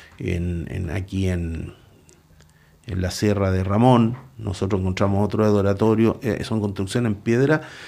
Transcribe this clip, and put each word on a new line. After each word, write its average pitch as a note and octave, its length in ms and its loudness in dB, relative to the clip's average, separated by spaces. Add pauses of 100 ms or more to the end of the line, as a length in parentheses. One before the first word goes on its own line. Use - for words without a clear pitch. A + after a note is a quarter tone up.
(180)
en, F2 520 -4
en, F2+ 200 -6
aquí F#2+ 380 -4
en, E2+ 460 -4 (1120)
en F#2 160 -4
la F2+ 80 -2
Sierra G2 400 2
de F#2 120 0
Ramón, A#2 540 4 (220)
nosotros G2+ 420 -2
encontramos G2 440 0
otro G#2 200 0
adoratorio, G#2+ 800 2
eh, G#2+ 220 -2
son A2 160 -2
construcciones G#2 520 -2
en G2+ 40 -6
piedra C3+ 460 2 (260)